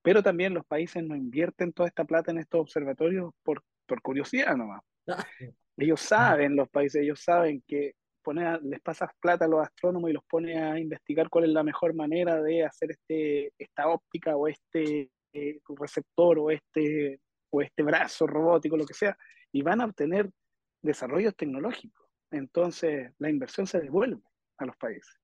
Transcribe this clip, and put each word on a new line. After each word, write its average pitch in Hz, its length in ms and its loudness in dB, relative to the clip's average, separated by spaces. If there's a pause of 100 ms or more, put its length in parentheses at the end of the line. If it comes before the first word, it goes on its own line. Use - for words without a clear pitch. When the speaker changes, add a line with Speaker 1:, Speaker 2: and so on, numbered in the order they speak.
Speaker 1:
Pero 214 220 6
también 185 320 0
los 160 100 -4
países 165 400 -4
no 156 120 -6
invierten 151 560 -2
toda 175 160 0
esta 165 160 -4
plata 165 260 0
en 165 80 -4
estos 165 220 -2
observatorios 160 720 -2 (100)
por, 151 200 -4 (220)
por 120 160 -4
curiosidad 147 560 -2
nomás. 104 240 -8 (240)
Speaker 2:
Claro. - 200 -6 (520)
Speaker 1:
Ellos 151 240 2
saben, 170 560 4
los 135 120 2
países, 143 340 0
ellos 147 180 -2
saben 165 460 2
que 143 280 -4 (280)
poner 165 240 -4
a, 165 120 -2
les 143 220 -8
pasas 170 300 -6 (100)
plata 175 260 2
a - 20 4
los 160 120 4
astrónomos 170 500 -2
y - 20 2
los 143 120 -4
pone 165 360 -2
a 156 180 -2
investigar 156 500 -2
cuál 170 180 4
es 160 40 6
la 156 140 4
mejor 160 300 0
manera 160 480 0
de 160 220 2
hacer 156 280 -6
este, 147 680 -2
esta 147 300 -4
óptica 165 480 -2
o 147 100 0
este, 151 640 -4 (220)
eh, 147 280 -8 (200)
receptor 156 580 2
o 151 120 0
este, 151 680 -2 (300)
o 139 120 2
este - 200 -4
brazo 156 440 2
robótico, 160 500 2
lo 156 100 0
que - 80 -16
sea, 202 220 -2 (340)
y 139 120 0
van 180 180 2
a 247 60 0
obtener 190 440 -2 (520)
desarrollos 151 540 -2
tecnológicos. 151 680 -8 (240)
Entonces, 151 880 -2
la 151 120 -2
inversión 147 360 -2
se 185 140 0
devuelve 165 400 -2 (380)
a 131 80 -6
los 123 100 -10
países. - 480 -10